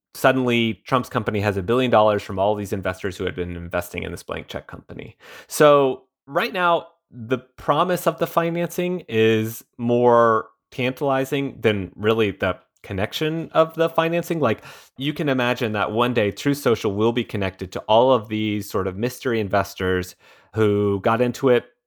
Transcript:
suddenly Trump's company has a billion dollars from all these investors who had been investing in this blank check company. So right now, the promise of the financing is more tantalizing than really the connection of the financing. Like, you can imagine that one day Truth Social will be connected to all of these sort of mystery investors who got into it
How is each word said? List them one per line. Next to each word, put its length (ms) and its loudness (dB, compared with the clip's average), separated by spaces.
suddenly 720 0
Trump's 240 -2
company 300 -2
has 180 0
a 60 -4
billion 260 0
dollars 320 4
from 160 -8
all 160 2
these 200 -6
investors 440 -6
who 60 -6
had 100 -2
been 220 -6
investing 480 -6
in 80 -8
this 100 -12
blank 280 -10
check 180 -12
company. 500 -16
So 560 4
right 260 -4
now, 360 0
the 300 -4
promise 640 -2
of 140 0
the 80 0
financing 800 -2
is 560 2
more 680 4
tantalizing 920 -4
than 340 0
really 360 2
the 280 -2
connection 680 -4
of 200 2
the 160 0
financing. 500 -2
Like, 240 0
you 140 -4
can 160 -4
imagine 440 0
that 200 -2
one 220 2
day 180 2
Truth 280 -2
Social 340 0
will 200 2
be 100 -2
connected 480 -6
to 100 -8
all 320 4
of 140 2
these 420 -4
sort 180 -2
of 80 -4
mystery 440 -4
investors 760 -2
who 480 0
got 180 2
into 300 0
it 160 4